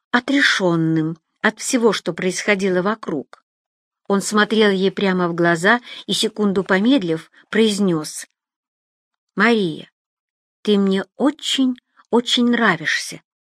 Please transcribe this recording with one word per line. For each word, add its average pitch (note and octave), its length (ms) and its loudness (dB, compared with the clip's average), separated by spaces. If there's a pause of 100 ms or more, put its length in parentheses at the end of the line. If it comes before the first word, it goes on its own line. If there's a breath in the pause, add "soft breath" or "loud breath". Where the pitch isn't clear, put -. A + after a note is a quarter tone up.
(120)
отрешенным E3+ 1040 0 (240)
от A3 180 -2
всего, A3+ 340 0
что - 200 -6
происходило F#3 680 -2
вокруг. F#3+ 640 -6 (640)
Он G3 140 2
смотрел G#3 500 2
ей F#3+ 200 0
прямо F#3 380 0
в E3+ 60 -4
глаза E3+ 460 2 (260 loud breath)
и, G3+ 60 -4
секунду G3+ 500 -2
помедлив, F#3+ 680 0 (180 soft breath)
произнес: G3 760 0 (1080)
«Мария, G3+ 560 0 (720)
ты G#3 160 2
мне G3 280 0 (100)
очень, C4 600 -2 (340 soft breath)
очень A#3+ 400 0
нравишься. F3 720 -2 (200)